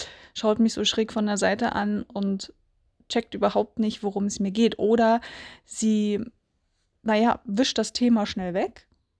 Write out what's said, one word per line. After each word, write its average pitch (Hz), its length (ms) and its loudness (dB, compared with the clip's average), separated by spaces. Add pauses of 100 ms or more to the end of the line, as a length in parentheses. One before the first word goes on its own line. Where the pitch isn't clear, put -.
(340)
schaut 214 240 0
mich 226 160 4
so 208 100 -4
schräg 220 280 0
von 214 140 -2
der 208 100 -2
Seite 202 360 0
an 208 320 -2
und 196 480 -6 (560)
checkt - 260 -4
überhaupt 202 440 0
nicht, 214 240 -2
worum 202 240 -2
es 202 140 -4
mir 196 120 -2
geht.“ 220 260 2
Oder 226 420 4 (440)
sie, 208 600 0 (760)
naja, 220 420 2
wischt 214 340 0
das 220 140 -2
Thema 233 340 2
schnell 180 280 -6
weg 233 340 -4 (320)